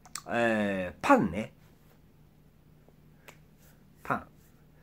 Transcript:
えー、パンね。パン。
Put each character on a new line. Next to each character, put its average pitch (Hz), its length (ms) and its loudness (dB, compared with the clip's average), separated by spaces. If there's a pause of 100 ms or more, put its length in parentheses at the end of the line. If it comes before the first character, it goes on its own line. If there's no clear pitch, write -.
(300)
え 104 640 0
ー、 - 80 -20
パ 285 140 6
ン 113 160 0
ね。 107 200 -6 (2500)
パ 135 100 -2
ン。 - 120 -8 (560)